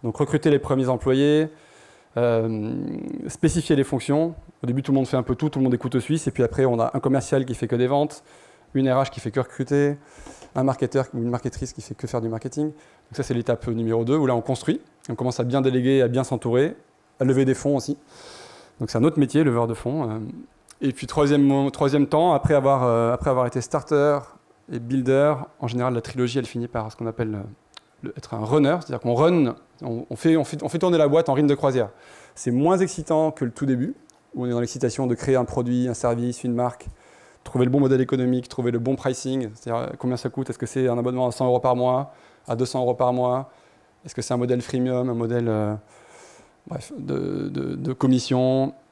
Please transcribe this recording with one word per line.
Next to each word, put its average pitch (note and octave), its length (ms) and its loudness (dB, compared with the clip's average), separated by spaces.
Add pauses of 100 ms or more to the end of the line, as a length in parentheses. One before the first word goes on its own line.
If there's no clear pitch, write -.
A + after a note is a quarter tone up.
donc A2+ 140 -4
recruter D3+ 340 2
les C#3 80 4
premiers C3 300 0
employés, C#3+ 600 2 (680)
euh, A2+ 560 0 (540)
spécifier D#3+ 480 0
les C#3 80 4
fonctions. D3 520 0 (280)
Au B2+ 40 -4
début, B2+ 160 0
tout C#3 100 0
le C3+ 40 4
monde C3 120 2
fait C#3+ 80 0
un B2+ 80 2
peu B2+ 100 -2
tout, D3+ 140 -2
tout C#3+ 100 -2
le C3 60 4
monde B2+ 100 4
est - 40 -2
couteau C3+ 200 -2
suisse, D3+ 300 -2
et - 20 0
puis B2+ 140 0
après, C3 200 2
on A#2+ 140 2
a A2+ 160 0
un C#3 60 -2
commercial C3+ 440 0
qui B2 100 -6
fait A#2 120 -4
que B2 80 -2
des B2 140 2
ventes, C#3+ 340 0 (520)
une C3+ 140 2
R B2+ 140 4
H C3+ 80 -2
qui - 80 -14
fait A2 140 -8
que C3 80 0
recruter, C#3+ 560 0 (580)
un C3 80 0
marketeur C3 520 0
ou B2+ 40 -4
une A#2 120 -2
marketrice B2 420 -6
qui - 80 -16
fait - 160 -14
que - 100 -10
faire A#2+ 140 -4
du A2+ 80 -4
marketing. B2+ 380 -4
Donc - 480 -14
ça, C3+ 100 -4
c'est C3 100 -2
l'étape A#2 320 -2
numéro A2+ 380 0
deux, C3 120 2
où D3+ 100 2
là, B2 100 2
on A#2 40 0
construit, D#3 400 -2 (300)
on A2+ 60 -6
commence B2 240 -2
à A#2+ 40 0
bien B2+ 160 2
déléguer, C3 420 4
à A#2 60 4
bien B2+ 140 0
s'entourer, B2 540 0 (420)
à C3 60 0
lever C3 200 4
des C3 100 2
fonds C#3+ 220 0
aussi. C#3+ 220 -4 (800)
Donc B2 120 -6
c'est A#2 80 -2
un A#2 60 4
autre - 140 2
métier, C#3 240 2
leveur A#2 240 2
de A2+ 80 -2
fonds. B2+ 360 -4
Euh, A2 80 -6 (600)
et C3+ 120 0
puis - 140 -10
troisième D3 360 4
mo-, C#3 280 4
troisième C#3+ 360 2
temps, D#3+ 260 4
après D3 220 2
avoir, C3+ 300 4
euh, A#2 280 2
après C3 180 0
avoir B2+ 160 2
été B2 140 -4
starter C#3+ 580 2 (540)
et B2 60 -8
builder, C3+ 560 2 (260)
en A#2+ 80 -6
général, B2 260 -2
la A#2 60 0
trilogie, B2 380 -4
elle A#2+ 80 -4
finit A#2+ 220 -8
par A2 220 -8
ce - 60 -20
qu'on A#2 100 -8
appelle, A2 280 -4
euh, G2+ 80 -8 (600)
le, C3+ 140 -10
être - 180 -14
un G#2+ 100 -6
runner, D3 360 2
c'est-à-dire C3 200 -8
qu'on A#2+ 140 0
run, D3+ 400 4 (280)
on, B2 280 -8
on A2+ 60 -8
fait, D#3+ 200 4
on D3 80 2
fait, - 180 -8
on D3 60 -4
fait E3+ 100 -4
tourner F3 200 2
la D3+ 80 6
boîte D#3+ 220 4
en C#3 60 2
rythme D3 140 4
de C#3+ 60 4
croisière. B2+ 360 0 (440)
C'est - 160 -4
moins D3+ 280 2
excitant D#3+ 520 0
que D3+ 140 -6
le A#2 80 -4
tout C#3+ 140 -4
début, C3+ 280 0 (400)
où - 80 -6
on B2 40 -2
est B2 40 -2
dans A#2+ 100 0
l'excitation A#2+ 460 -2
de A#2+ 80 0
créer C3 220 0
un B2 80 2
produit, B2 420 -2
un A#2+ 80 -4
service, A#2+ 480 -2
une B2 120 -2
marque, B2 340 -4 (560)
trouver B2 220 0
le B2 40 0
bon C#3 80 2
modèle C3+ 220 4
économique, B2+ 480 0
trouver A#2+ 240 -2
le A#2 80 0
bon B2+ 160 -2
pricing, C3 580 -4
c'est-à-dire, A#2 280 -6
euh, - 160 -8
combien B2+ 180 -4
ça B2 140 -6
coûte, C3+ 200 -6
est-ce - 80 -8
que - 80 -6
c'est C3 220 -2
un A#2+ 100 0
abonnement B2+ 300 0
à - 20 0
cent B2+ 160 -2
euros B2 140 4
par B2 160 2
mois, B2+ 360 0 (360)
à A#2 80 -2
deux B2 100 0
cents C3 140 -4
euros B2 140 0
par B2 180 2
mois, B2 400 0 (520)
est-ce - 100 -16
que A#2+ 80 -6
c'est - 120 -2
un B2 40 0
modèle B2 220 0
freemium, B2+ 480 -2
un A#2+ 60 -2
modèle, A#2 340 0
euh, G#2+ 260 0 (920)
bref, - 320 -10
de, F#2+ 500 -6
de, C3+ 260 -6
de - 180 -6
commission. C3 840 0 (180)